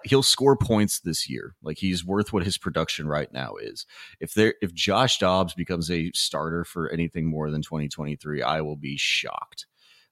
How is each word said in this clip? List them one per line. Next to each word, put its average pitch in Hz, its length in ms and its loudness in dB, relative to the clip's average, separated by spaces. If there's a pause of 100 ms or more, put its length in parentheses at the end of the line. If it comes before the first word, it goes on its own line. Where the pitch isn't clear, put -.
he'll 135 200 4
score 135 340 6
points 107 440 2
this - 280 -4
year. 64 320 -8
Like, 78 160 -6
he's 92 260 0
worth 101 300 0
what 95 100 2
his 95 140 -2
production 78 500 -2
right 73 240 -2
now 64 300 -8
is. - 240 -12 (340)
If - 140 -8
there, 110 300 6
if 87 100 -4
Josh 104 460 2
Dobbs 92 340 4
becomes 85 380 -2
a 85 240 -2
starter 80 500 -2
for 82 240 -4
anything 82 380 -2
more 76 240 -2
than 76 100 -2
twenty 76 260 -4
twenty-three, 73 540 -6
I 73 200 0
will 76 160 -6
be 71 200 -8
shocked. - 680 -6 (440)